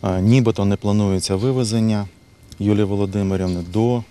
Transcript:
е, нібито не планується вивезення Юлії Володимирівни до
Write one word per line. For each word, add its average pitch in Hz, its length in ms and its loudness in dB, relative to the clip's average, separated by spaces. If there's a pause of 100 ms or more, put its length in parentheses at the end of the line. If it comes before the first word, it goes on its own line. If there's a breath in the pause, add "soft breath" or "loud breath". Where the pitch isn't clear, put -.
е, 92 180 0
нібито 113 440 4
не 101 100 2
планується 98 600 0
вивезення 110 720 -2 (520)
Юлії 104 240 2
Володимирівни 95 800 -2 (120)
до 117 380 0